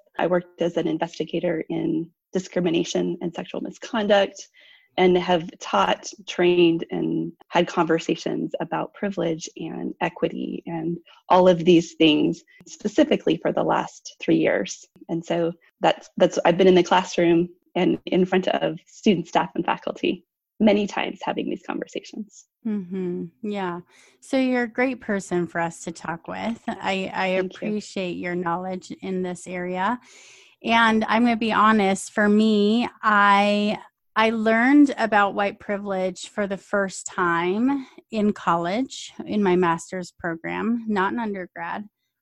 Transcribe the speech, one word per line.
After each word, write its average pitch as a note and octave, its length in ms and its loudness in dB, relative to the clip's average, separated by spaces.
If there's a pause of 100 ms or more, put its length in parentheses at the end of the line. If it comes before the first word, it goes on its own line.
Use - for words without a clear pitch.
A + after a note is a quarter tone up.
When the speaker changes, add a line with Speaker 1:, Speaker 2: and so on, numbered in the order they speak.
(160)
Speaker 1:
I - 120 0
worked F3 340 -2
as E3+ 140 -2
an E3+ 100 -2
investigator E3+ 800 -4
in E3 400 -4 (240)
discrimination F3 880 -2
and F3 140 -8
sexual - 260 -10
misconduct, G3+ 880 -2 (480)
and F3+ 200 4
have F3 320 0 (120)
taught, - 500 -2 (160)
trained, F3 640 4
and E3 420 -4 (160)
had F3 200 2
conversations - 920 -2
about D#3+ 340 -6
privilege E3+ 640 -4
and - 440 -8
equity - 680 -6
and E3 320 -6 (300)
all F#3 200 6
of E3+ 160 4
these E3+ 300 4
things D#3 480 2 (240)
specifically G#3+ 760 0
for D#3+ 120 -4
the - 100 -2
last - 580 -4
three E3 160 2
years. - 480 0 (240)
And E3 160 -4
so E3+ 280 -2 (280)
that's, - 360 0
that's, F3+ 280 4
I've F3 140 4
been F#3+ 80 6
in F#3 80 8
the F3 80 6
classroom F3 680 2 (280)
and F3 300 0
in F#3 200 2
front F#3 220 0
of D#3+ 380 -2
students, F3 440 0
staff, E3+ 240 -2
and E3 100 -4
faculty - 600 -4 (340)
many G#3 300 4
times - 340 -6
having - 260 -6
these - 180 -8
conversations. - 800 -10 (200)
Speaker 2:
Mm-hmm. F3+ 600 -6 (160)
Yeah. F#3+ 380 -6 (400)
So - 160 -6
you're B3+ 280 0
a A#3 40 -8
great B3 320 -4
person F3+ 460 -4
for E3+ 140 -6
us E3 240 -6
to F3 80 -10
talk E3 360 -10
with. G3 400 -6
I, F#3+ 460 -4
I F#3 240 -2
Speaker 1:
Thank F#3+ 40 0
you. F#3 40 -2 (220)
Speaker 2:
appreciate G3+ 480 -6
your F3+ 180 -6
knowledge F3+ 560 -6 (100)
in F#3 220 -6
this F3+ 240 -8
area. F3+ 520 -4 (640)
And A3+ 460 2
I'm A3 140 2
gonna A#3 140 2
be A3 160 -2
honest, G3 600 2
for G#3 160 2
me, G#3+ 580 4 (160)
I, G#3 760 4 (380)
I A3 140 4
learned A#3 680 4
about G#3 360 2
white G3+ 260 -2
privilege G3 680 -6
for G#3 180 -6
the F#3+ 120 -6
first - 480 -4
time G3 800 0 (240)
in G#3 240 0
college, F3+ 800 -4 (100)
in G#3 180 -2
my F3+ 140 4
master's F3 540 -2
program, F3+ 760 -6
not G3 280 -2
in B3 60 -6
undergrad, F#3+ 680 -10 (320)